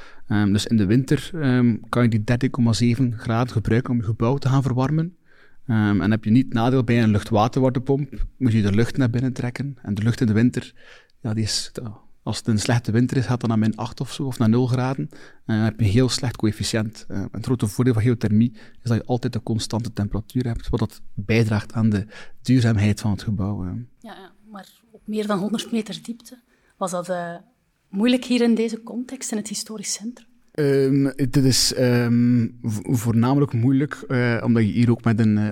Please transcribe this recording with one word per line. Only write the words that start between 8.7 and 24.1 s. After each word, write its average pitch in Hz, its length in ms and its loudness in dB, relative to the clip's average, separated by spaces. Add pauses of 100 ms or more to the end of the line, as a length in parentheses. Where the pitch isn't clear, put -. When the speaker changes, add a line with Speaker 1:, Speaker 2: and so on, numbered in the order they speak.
Speaker 1:
lucht 117 220 2
naar 127 140 2
binnen 123 220 -2
trekken. 127 500 -8
En 101 120 -4
de 104 80 -4
lucht 113 180 0
in 127 60 2
de 107 60 2
winter, 120 400 2 (480)
ja, 110 140 -4
die 110 100 -2
is, - 280 -6
ja, 107 260 -12 (240)
als - 160 -6
het - 80 -10
een 107 120 2
slechte 117 340 0
winter 120 240 2
is, 113 100 0
gaat 123 140 -2
dat 113 80 -2
naar 113 100 2
min 107 180 2
acht - 240 -8
of 135 120 -8
zo, 147 120 -6
of 127 140 -6
naar 110 100 4
nul 123 180 4
graden. 131 440 -2
Eh, - 60 -20 (300)
dan 110 100 -2
heb 107 240 0
je 113 60 2
een 98 60 2
heel 127 160 4
slecht - 280 -4
coëfficiënt. 110 720 -4
Eh, - 100 -8
en 95 140 -6
het 110 120 -10
grote 120 220 -2
voordeel 123 280 0
van 107 80 0
geothermie 110 500 2 (300)
is 120 80 -8
dat 113 60 2
je - 80 -2
altijd 127 300 -4
een 110 80 -4
constante 113 500 -4
temperatuur 107 540 -4
hebt, - 220 -6
wat 110 120 0
dat - 200 -6 (140)
bijdraagt 110 580 0
aan 113 180 2
de 101 160 -2 (360)
duurzaamheid 113 580 2
van 110 100 -2
het 95 120 -4
gebouw, 98 420 -4
eh. 90 60 -6 (280)
Speaker 2:
Ja, 220 160 -20